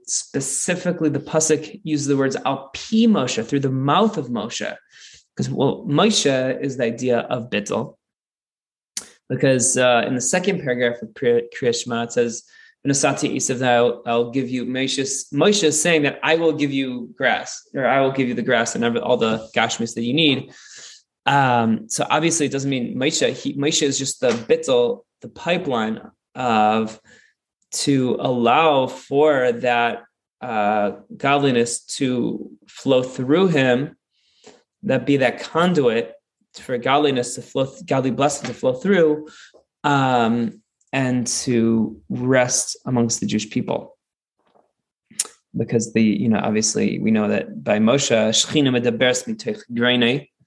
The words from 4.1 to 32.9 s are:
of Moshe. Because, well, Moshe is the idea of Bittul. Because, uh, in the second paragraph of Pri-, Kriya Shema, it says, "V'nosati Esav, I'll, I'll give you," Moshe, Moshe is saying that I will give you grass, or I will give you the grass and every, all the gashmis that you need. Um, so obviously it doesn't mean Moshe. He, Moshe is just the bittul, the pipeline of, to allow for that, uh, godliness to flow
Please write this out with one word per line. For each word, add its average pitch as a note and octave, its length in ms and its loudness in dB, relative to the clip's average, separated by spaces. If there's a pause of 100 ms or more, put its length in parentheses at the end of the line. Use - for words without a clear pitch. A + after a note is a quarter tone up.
of C3+ 100 -6
Moshe. A#2 480 -6 (580)
Because, C3 160 -6
well, - 380 0
Moshe C#3+ 720 2
is C3+ 140 -6
the C3 80 -2
idea A#2+ 360 0
of B2 300 -6
Bittul. A#2 460 -4 (1300)
Because, C3 480 2
uh, B2 280 4
in B2+ 100 -2
the A#2+ 60 -4
second F3+ 400 -2
paragraph B2 400 -2
of - 140 -16
Pri-, A#2+ 320 2 (100)
Kriya A#2+ 160 0
Shema, A#2 300 -4
it A#2 80 -8
says, A#2 320 -2 (420)
"V'nosati - 520 0
Esav, B2+ 280 -2
I'll, A#2+ 400 4
I'll A#2+ 260 -2
give B2+ 180 -4
you," B2 160 -6
Moshe, C3 340 -4 (340)
Moshe F#3 300 4
is D3 180 2
saying E3 200 4
that C#3+ 200 -2
I D#3 140 2
will E3 160 2
give C#3+ 220 -2
you B2+ 440 -4
grass, A2+ 560 -2
or C3+ 120 -2
I C3+ 160 4
will C3 100 2
give C3 160 0
you B2 60 -4
the A#2 80 -4
grass A#2+ 340 0
and A#2 80 -2
every, A#2 160 0
all A#2+ 160 0
the A2 400 -2
gashmis A2+ 400 -2
that A#2 80 -4
you A#2+ 100 -4
need. C#3+ 380 0 (720)
Um, A#2+ 640 2
so - 220 -4
obviously D#3 380 0
it A2+ 40 -4
doesn't C#3 180 -4
mean B2+ 280 -4
Moshe. C3 360 0
He, C#3 220 -8
Moshe D3+ 260 -2
is C#3 160 0
just C3+ 220 -6
the B2 120 2
bittul, A#2+ 720 0 (180)
the G#2+ 80 -14
pipeline B2 720 -4 (340)
of, A2 640 0 (720)
to C3 480 0
allow C3 680 2
for C#3 640 2
that, A#2+ 500 0 (380)
uh, G#2+ 500 0 (240)
godliness C#3 680 0
to B2 640 -4 (160)
flow C3 340 0